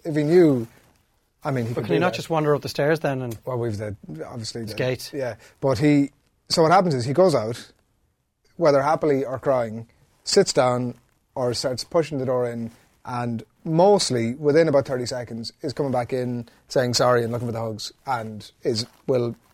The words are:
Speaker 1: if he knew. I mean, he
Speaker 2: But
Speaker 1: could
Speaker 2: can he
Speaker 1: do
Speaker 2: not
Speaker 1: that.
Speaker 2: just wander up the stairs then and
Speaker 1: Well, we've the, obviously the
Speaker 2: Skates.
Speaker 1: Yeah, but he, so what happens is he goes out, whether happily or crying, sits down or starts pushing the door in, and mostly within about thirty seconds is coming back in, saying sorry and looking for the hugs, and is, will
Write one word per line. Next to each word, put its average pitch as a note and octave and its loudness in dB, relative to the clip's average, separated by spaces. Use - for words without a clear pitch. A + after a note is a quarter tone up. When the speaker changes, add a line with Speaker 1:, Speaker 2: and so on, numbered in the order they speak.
Speaker 1:
if D#3+ -4
he D3+ 2
knew. D3 6
I D3+ -4
mean, B2 -2
he A#2+ -6
Speaker 2:
But D3+ -4
Speaker 1:
could A#2 -6
Speaker 2:
can - 0
he - 2
Speaker 1:
do D#3+ 2
Speaker 2:
not F3+ 2
Speaker 1:
that. F#3 -8
Speaker 2:
just - -10
wander D3+ 2
up C3+ -2
the C3+ -8
stairs D3+ 0
then C#3 -2
and A#2+ -8
Speaker 1:
Well, B2+ -6
we've A#2 -4
the, G#2+ -8
obviously A#2 -10
the G#2+ -10
Speaker 2:
Skates. B2+ -6
Speaker 1:
Yeah, B2 -6
but C3+ 0
he, D3 4
so - 2
what D#3+ 4
happens F3+ 4
is A#2+ -2
he C#3 -4
goes E3+ 6
out, A2+ -4
whether C#3+ 4
happily D3 0
or B2+ -8
crying, A#2 -2
sits - 2
down B2 2
or B2 -2
starts B2+ -6
pushing D#3 0
the C3 -4
door B2 0
in, A#2 -8
and A#2+ -6
mostly D#3+ 2
within D#3 4
about C#3 2
thirty B2+ -4
seconds A#2 -10
is B2 -6
coming C#3 -4
back B2 -4
in, B2 -4
saying B2 0
sorry B2 4
and A2+ -4
looking A#2+ -4
for A#2 -6
the A2+ -6
hugs, A2 -8
and A2 -8
is, A#2+ -2
will A#2+ 0